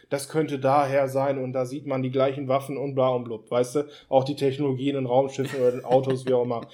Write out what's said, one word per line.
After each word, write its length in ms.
das 200
könnte 300
daher 480
sein 320
und 140
da 120
sieht 220
man 160
die 80
gleichen 380
Waffen 280
und 160
bla 160
und 140
blub, 260
weißt 280
du? 120
Auch 160
die 100
Technologien 600
in 120
Raumschiffen 520
oder 140
in 120
Autos, 420
wie 60
auch 100
immer. 300